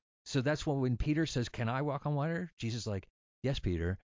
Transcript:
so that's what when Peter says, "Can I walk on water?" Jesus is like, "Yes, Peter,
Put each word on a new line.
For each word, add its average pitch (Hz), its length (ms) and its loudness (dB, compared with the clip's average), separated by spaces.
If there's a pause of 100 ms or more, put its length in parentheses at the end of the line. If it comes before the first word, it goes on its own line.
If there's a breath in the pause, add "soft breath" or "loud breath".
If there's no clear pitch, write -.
(260)
so 135 160 0
that's 147 240 0
what 143 120 2
when 127 200 2
Peter 151 280 2
says, 151 240 -2
"Can 113 200 -2
I 131 120 0
walk 143 240 -2
on 147 100 0
water?" 165 440 -2
Jesus 117 220 -2
is - 60 -6
like, 98 200 -2 (360)
"Yes, 131 160 2
Peter, 87 380 2 (160)